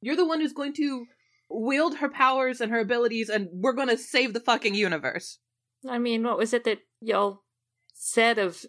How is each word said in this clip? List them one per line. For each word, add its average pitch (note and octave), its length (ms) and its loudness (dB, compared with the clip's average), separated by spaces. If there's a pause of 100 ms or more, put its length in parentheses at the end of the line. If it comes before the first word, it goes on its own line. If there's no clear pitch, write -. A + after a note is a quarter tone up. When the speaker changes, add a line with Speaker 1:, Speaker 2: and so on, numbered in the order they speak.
Speaker 1:
You're C4 160 -2
the F4+ 80 6
one D#4+ 160 0
who's D#4 140 0
going C#4+ 220 -4
to C4+ 280 -2 (460)
wield C#4 480 0
her C#4+ 100 -2
powers C4 540 2
and A3 100 -2
her A#3 80 2
abilities, A3+ 480 0
and G#3 240 -2
we're F#3+ 220 0
gonna B3 240 2
save B3+ 340 0
the A3+ 80 -4
fucking A3+ 340 0
universe. F3 680 -2 (460)
Speaker 2:
I B3 120 -4
mean, A#3 260 0
what A#3 140 0
was A3+ 160 0
it A#3 100 0
that G#3+ 140 0 (240)
y'all G3+ 400 0 (500)
said A3+ 460 2
of F#3 300 -2